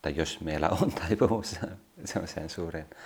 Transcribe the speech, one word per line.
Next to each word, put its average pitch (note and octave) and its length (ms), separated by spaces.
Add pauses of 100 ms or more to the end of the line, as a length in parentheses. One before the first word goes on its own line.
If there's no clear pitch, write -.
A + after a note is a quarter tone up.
tai C#2+ 140
jos D#2 260
meillä D#2 280
on F#2+ 260
<laughs> - 60
taipumus G#2+ 580 (460)
sellaiseen - 440
suureen, E2 380 (180)